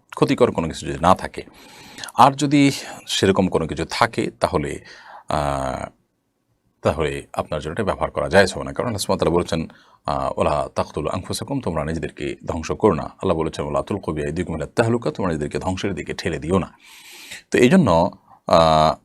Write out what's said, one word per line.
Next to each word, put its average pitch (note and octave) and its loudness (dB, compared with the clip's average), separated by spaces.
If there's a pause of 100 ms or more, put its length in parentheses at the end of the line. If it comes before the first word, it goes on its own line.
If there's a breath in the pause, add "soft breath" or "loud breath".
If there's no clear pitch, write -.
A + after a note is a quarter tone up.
(160)
ক্ষতিকর B2 2
কোনো E2+ -4
কিছু D2+ -8
যদি C#2 -8
না F2+ 6
থাকে। - -12 (720 loud breath)
আর C3 6
যদি C#3+ 4 (360 loud breath)
সেরকম F#2+ 2
কোনো E2 -2
কিছু D#2 -4
থাকে, - 0
তাহলে, D#2 -2 (500 loud breath)
আহ, C#2 -2 (960)
তাহলে D2 -2
আপনার - -6
জন্য D2+ -8
এটা G#2+ -4
ব্যবহার D#2 -4
করা D2 -4
জায়েজ F#2 6
হবে C#2 -8
না। C#2 -10
কারণ - -4
আল্লাহ G#2 -6
সুবহানাহু E2+ 0
ওয়া F2 2
তাআলা E2 -4
বলেছেন, - -14 (280 soft breath)
আহ, C2+ -4
"ওয়ালা D2+ 0
তাকতুলু D#2+ -4
আনফুসাকুম", A#2 -6
তোমরা D#2 -4
নিজেদেরকে D2+ -6 (120)
ধ্বংস E2 -6
করো - 4
না। C#2+ -2
আল্লাহ - -2
বলেছেন, D#2+ -4
"ওয়ালা C#2+ -2
তুলকু G2 -6
বিআইদিকুম D#2 -4
ইলা D2 -6
তাহলুকা", A#2 0
তোমরা F#2 -4
নিজেদেরকে D2+ -4
ধ্বংসের F#2+ -4
দিকে D#2+ -8
ঠেলে D#2 -6
দিও F2 0
না। - -6 (720 loud breath)
তো - 2
এই B2 8
জন্য, F#2+ 4 (360 soft breath)
আহ, D#2+ 6